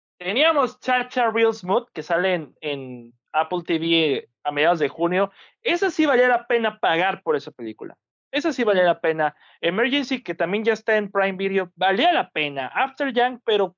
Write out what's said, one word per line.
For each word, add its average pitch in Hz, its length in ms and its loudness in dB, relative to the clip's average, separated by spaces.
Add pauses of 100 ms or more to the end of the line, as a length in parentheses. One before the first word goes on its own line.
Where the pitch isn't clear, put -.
(180)
teníamos 262 640 0
Cha 247 260 -2
Cha 247 240 0
Real 226 220 2
Smooth, 185 400 -2
que 156 100 -8
sale 180 300 0
en, 156 260 -6
en 127 540 -8 (180)
Apple 160 340 -2
T 170 140 0
V 160 500 0 (140)
a 147 80 -4
mediados 156 280 2
de 147 100 0
junio. 180 420 -2 (300)
Esa 349 280 0
sí 311 160 0
valía 247 220 4
la 240 200 0
pena 220 340 0
pagar 180 420 0
por 156 140 0
esa 139 140 -8
película. 110 460 -14 (340)
Esa 294 200 -2
sí 254 140 -2
valía 190 180 4
la 170 160 2
pena. 156 360 0 (260)
Emergency, 247 600 -2
que 170 140 -8
también 190 300 -2
ya 220 80 2
está 220 240 0
en 208 120 -2
Prime 196 280 0
Video, 190 380 -2
valía 190 360 2
la 285 180 0
pena. 143 380 -4
After 262 460 -4
Yang, 247 320 0
pero, 202 320 0